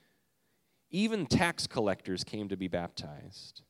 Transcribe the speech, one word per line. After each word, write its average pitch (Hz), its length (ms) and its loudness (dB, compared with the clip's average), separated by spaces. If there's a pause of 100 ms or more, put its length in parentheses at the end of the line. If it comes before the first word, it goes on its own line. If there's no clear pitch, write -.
(920)
Even 214 340 2
tax 170 420 4
collectors 95 560 0
came 104 280 -6
to 98 60 -2
be 92 120 -2
baptized. 87 1000 -8